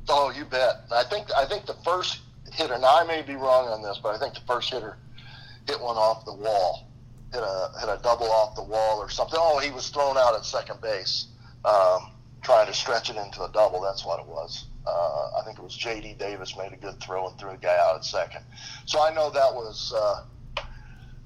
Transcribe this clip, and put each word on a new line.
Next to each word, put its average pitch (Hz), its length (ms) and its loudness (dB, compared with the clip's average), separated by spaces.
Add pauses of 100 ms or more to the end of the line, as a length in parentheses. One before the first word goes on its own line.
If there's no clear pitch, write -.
Oh, 143 220 4
you 143 120 -10
bet. 127 480 2
I 120 120 4
think, 208 240 -4 (100)
I 139 80 4
think - 220 -6
the 139 80 -8 (100)
first 180 360 -2 (300)
hitter, 135 260 -2
now 131 220 8
I 170 40 6
may 165 200 -2
be 139 100 -10
wrong 131 360 4
on 110 120 -2
this, 101 220 -6
but 107 120 0
I 113 40 -8
think 127 160 -6
the - 60 -14
first 120 300 -2
hitter 110 260 -6 (680)
hit 143 160 -6
one 117 160 -4
off 110 260 4
the 104 120 -12
wall, 101 520 0 (460)
hit 120 80 -4
a, 95 380 -2
hit 107 100 -4
a 98 140 -2
double 120 280 4
off 110 240 4
the 107 80 -8
wall 110 360 2
or 98 100 -6
something. 156 320 -2
Oh, 156 160 6
he 143 140 -2
was 127 180 -10
thrown 139 280 2
out 120 180 6
at 104 100 -6
second 110 340 -6
base, 104 480 -4 (380)
um, 92 460 4 (320)
trying 110 240 6
to 98 60 -6
stretch 117 360 -2
it 110 60 -8
into 98 280 -8
a 87 80 -6
double. 98 300 4
That's 98 240 -4
what 85 140 -4
it 78 80 -14
was. 80 400 -10 (180)
Uh, 80 540 -2
I - 60 0
think 110 120 -14
it 90 60 -16
was 90 120 -14
J 113 240 -6
D 107 140 -12
Davis 98 420 -8
made 95 180 -10
a 92 40 -18
good 95 240 -14
throw 95 260 -4
and - 120 -14
threw 98 100 -12
a 95 80 -12
guy 90 180 0
out 82 200 4
at 78 100 -8
second. 87 380 -4 (420)
So - 160 2
I 160 120 4
know 151 180 2
that 135 200 4
was, 113 460 -8
uh, 104 260 2 (1040)